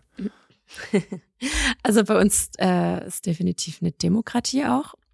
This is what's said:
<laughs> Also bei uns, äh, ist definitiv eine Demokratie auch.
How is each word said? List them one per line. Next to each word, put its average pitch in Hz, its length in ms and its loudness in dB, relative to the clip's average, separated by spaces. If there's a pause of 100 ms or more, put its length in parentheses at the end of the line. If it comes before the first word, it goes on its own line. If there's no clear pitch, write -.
(200)
<laughs> - 840 -6 (800)
Also 220 220 6
bei 202 140 4
uns, - 300 2 (100)
äh, 180 460 2
ist - 200 -10
definitiv 175 560 -2
eine 170 100 -2
Demokratie 233 760 0
auch. 254 300 -2 (180)